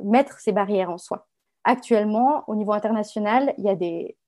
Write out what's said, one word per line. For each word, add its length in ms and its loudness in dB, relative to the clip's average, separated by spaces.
mettre 380 2
ces 120 -2
barrières 400 0
en 60 -8
soi. 300 -10
Actuellement, 840 2
au 80 -6
niveau 180 -2
international, 840 0
il 60 -6
y 60 2
a 60 2
des, 420 -6